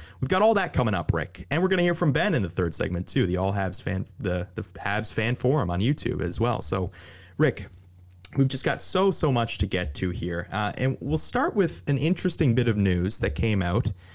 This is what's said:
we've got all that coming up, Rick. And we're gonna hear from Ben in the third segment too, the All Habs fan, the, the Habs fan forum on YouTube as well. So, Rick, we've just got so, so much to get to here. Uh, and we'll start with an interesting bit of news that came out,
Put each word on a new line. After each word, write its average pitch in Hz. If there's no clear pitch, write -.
we've 131
got 190
all 220
that 185
coming 113
up, 87
Rick. -
And 160
we're 185
gonna 180
hear 175
from 165
Ben 170
in 117
the 85
third 87
segment 87
too, 127
the 90
All 95
Habs 95
fan, 95
the, 90
the 98
Habs 104
fan 117
forum 123
on 87
YouTube 117
as 85
well. 117
So, 92
Rick, 147
we've 135
just -
got -
so, 190
so 151
much 120
to -
get 90
to 90
here. 87
Uh, 104
and 131
we'll 147
start 269
with 185
an 139
interesting 156
bit 120
of 110
news 92
that -
came 95
out, 90